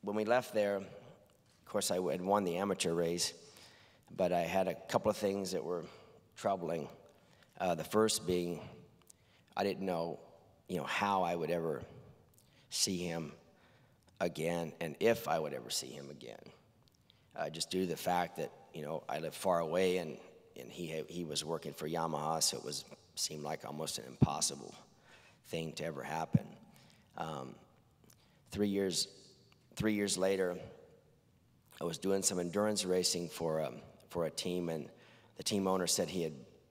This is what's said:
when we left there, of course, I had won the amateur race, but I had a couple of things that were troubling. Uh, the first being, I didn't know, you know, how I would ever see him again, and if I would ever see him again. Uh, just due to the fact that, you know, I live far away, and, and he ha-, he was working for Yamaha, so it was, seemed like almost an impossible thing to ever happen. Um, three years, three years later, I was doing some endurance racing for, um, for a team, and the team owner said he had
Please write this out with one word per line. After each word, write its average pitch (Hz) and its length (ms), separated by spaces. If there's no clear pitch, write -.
when 101 140
we 107 80
left 117 300
there, 101 240
of - 880
course, 101 260
I 92 80
had 90 100
won 98 240
the 85 120
amateur 92 360
race, 85 400
but 90 160
I 87 100
had 92 260
a 85 80
couple - 360
of 98 60
things 98 340
that 90 120
were 85 200
troubling. 85 500
Uh, 90 160
the 82 80
first 107 420
being, 87 360
I 98 80
didn't 95 220
know, 85 340
you 92 80
know, 73 80
how 101 380
I 85 120
would 82 160
ever 82 320
see - 280
him 82 360
again, 85 600
and 78 200
if 113 280
I 82 120
would 73 140
ever 62 160
see - 180
him 69 220
again. 62 300
Uh, 78 140
just 80 200
due 92 120
to 92 60
the 82 100
fact 87 400
that, 76 140
you 78 80
know, 76 280
I 69 100
live 80 160
far 90 240
away, 90 380
and, 82 200
and 64 140
he 85 160
ha-, 78 220
he 87 160
was 73 180
working 78 300
for 76 140
Yamaha, 80 540
so - 160
it - 60
was, 71 220
seemed 76 280
like 78 220
almost 76 320
an 57 100
impossible 71 680
thing 82 260
to - 100
ever 73 200
happen. 78 420
Um, 76 380
three 104 160
years, 98 400
three 107 180
years 101 240
later, 92 400
I - 40
was 85 140
doing 95 240
some 92 180
endurance 98 460
racing 90 440
for, 78 340
um, 64 140
for 85 160
a 78 40
team, 87 400
and 80 200
the - 60
team 98 240
owner 92 200
said 85 220
he 87 140
had 78 100